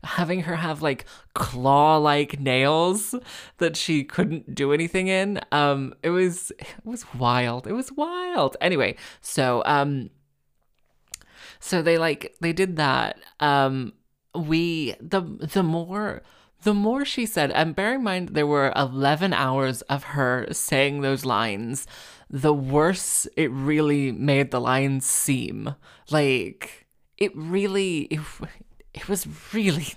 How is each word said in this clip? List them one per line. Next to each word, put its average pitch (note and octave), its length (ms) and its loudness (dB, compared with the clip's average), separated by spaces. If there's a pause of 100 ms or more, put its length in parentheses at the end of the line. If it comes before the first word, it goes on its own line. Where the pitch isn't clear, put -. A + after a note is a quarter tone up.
having F3 380 -2
her E3 160 -4
have, D#3 260 -4
like, C#3+ 220 -2 (280)
claw-like C#3+ 1040 4
nails D#3 760 2 (420)
that E3 180 0
she D3+ 280 0
couldn't D#3 500 -4
do C#3 200 2
anything E3+ 340 0
in. F#3+ 340 0 (100)
Um, C#3 520 2
it E3 80 2
was, F3+ 480 0
it - 80 -14 (160)
was A#3 320 -12
wild. B2 500 0
It A2 80 -4
was C4 180 -6
wild. D#4+ 720 -2
Anyway, C#3 340 0 (260)
so, B2 440 0
um, C#3+ 460 0 (1500)
so F3 220 -2
they, E3 160 4
like, D#3+ 440 -2
they E3 120 0
did F#3 220 0
that. C3+ 420 0 (220)
Um, C3+ 540 2 (420)
we, D#3+ 680 0
the, F#3 200 -2
the F3 420 -2
more, F3 580 -2 (420)
the G#3 100 2
more A3 300 0
she C4 220 -4
said, D3+ 260 0
and D#3+ 240 0
bear G#3+ 200 0
in C4+ 80 -4
mind F#3 260 -2
there D3 180 0
were C#3 260 2
eleven C#3+ 600 2
hours C3 500 0
of C#3 200 -4
her B2+ 480 0
saying C#3+ 500 0
those C3+ 240 0
lines, A2+ 600 -2 (440)
the D3 240 2
worse D3 840 2
it C#3+ 160 0
really C#3+ 640 2
made C#3 380 2
the B2+ 100 0
lines C3+ 440 0
seem. B2 680 -2 (340)
Like, C3+ 800 -2 (300)
it G3 180 0
really, F#3+ 680 -2
it, D#3 180 -6 (720)
it - 160 -14
was G3 180 -2 (260)
really F#3 440 0